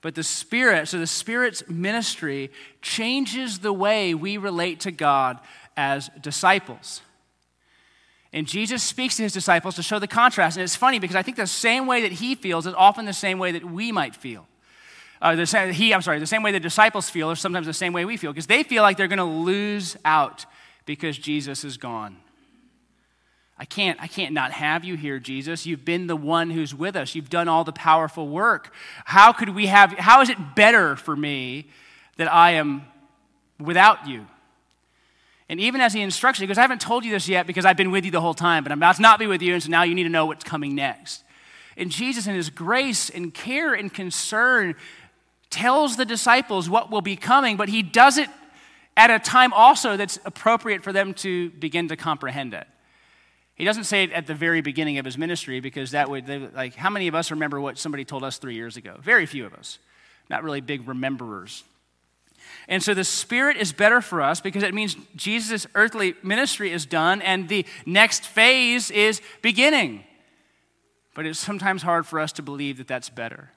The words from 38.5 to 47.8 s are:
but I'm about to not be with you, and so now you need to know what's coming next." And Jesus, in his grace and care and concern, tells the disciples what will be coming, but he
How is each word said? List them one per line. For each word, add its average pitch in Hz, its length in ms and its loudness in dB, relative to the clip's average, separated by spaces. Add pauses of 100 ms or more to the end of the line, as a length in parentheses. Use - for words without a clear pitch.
but 143 80 -6
I'm 147 80 -4
about 170 160 6
to 196 60 -2
not 220 180 10
be 220 80 -2
with 185 140 -2
you, 175 120 0
and 175 80 0
so 156 80 -10
now 170 140 4
you 170 100 0
need 180 100 -2
to 165 60 -2
know 165 160 2
what's 151 180 -8
coming 143 320 -6
next." - 480 -8 (540)
And 180 140 -6
Jesus, 233 340 -6
in 202 100 -4
his 175 140 -4
grace 233 600 -2
and 175 240 -10
care 277 400 -4
and 202 200 -6
concern, 214 840 0 (760)
tells 254 480 0
the 254 80 -2
disciples 226 640 0
what 220 200 0
will 214 120 -2
be 190 140 -6
coming, 240 420 2
but 202 120 -2
he 220 140 0